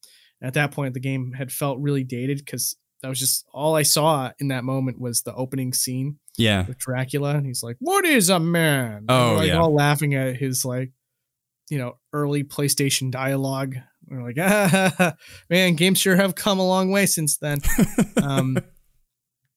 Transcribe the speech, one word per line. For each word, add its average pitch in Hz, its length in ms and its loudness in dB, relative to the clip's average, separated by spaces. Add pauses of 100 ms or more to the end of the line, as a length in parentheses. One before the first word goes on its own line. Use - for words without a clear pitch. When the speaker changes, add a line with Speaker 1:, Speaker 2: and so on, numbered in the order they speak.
(420)
Speaker 1:
At 127 140 -8
that 147 160 0
point, 139 220 -6
the 131 60 -8
game 131 340 -4
had 131 180 -10
felt 139 280 -4
really 143 240 -2
dated 131 420 -4
'cause - 300 -8 (260)
that 131 80 -8
was 131 100 -6
just - 340 -2
all 151 220 0
I 151 80 2
saw 147 560 2
in 139 100 -4
that 127 160 -4
moment 131 340 -4
was 120 220 -4
the 117 140 -12
opening 131 380 -4
scene 131 460 -4 (180)
Speaker 2:
Yeah. 104 280 2
Speaker 1:
with 120 140 -10
Dracula, 135 560 -4
and 143 100 -2
he's 123 180 -8
like, 120 160 -10
"What 381 260 0
is 247 240 4
a 185 100 4
man?" 156 580 2
And 104 120 -14
Speaker 2:
Oh, 123 220 4
Speaker 1:
we're, 107 60 4
like, 98 120 2
Speaker 2:
yeah. 165 100 4
Speaker 1:
all 160 140 4
laughing 147 420 2
at 131 220 0
his, 131 280 -2
like, 127 260 -4 (800)
you 151 80 -4
know, 123 200 -6 (160)
early 147 300 0
PlayStation 139 680 -2
dialogue. 135 640 -4 (320)
We're 127 160 -10
like, 120 140 -8
<laughs> - 20 -2
"Ah, 190 760 2 (340)
man, 180 260 4
games 180 240 4
sure 190 160 4
have 185 200 2
come 190 240 0
a 185 80 2
long 185 240 2
way 196 140 4
since 156 320 0
then." 147 280 -2
Speaker 2:
<laughs> - 40 4 (480)
Speaker 1:
Um, 135 400 0 (1000)